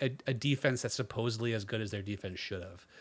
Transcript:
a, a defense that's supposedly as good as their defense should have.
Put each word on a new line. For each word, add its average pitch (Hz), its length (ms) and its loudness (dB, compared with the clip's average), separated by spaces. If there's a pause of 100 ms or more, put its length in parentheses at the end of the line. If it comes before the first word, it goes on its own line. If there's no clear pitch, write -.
a, 131 120 2 (140)
a 139 80 2
defense 131 480 4
that's 120 120 -2
supposedly 117 580 0
as 107 120 0
good 107 180 0
as 104 80 -2
their 104 120 -2
defense 98 360 -4
should 92 240 -4
have. 90 240 -12 (140)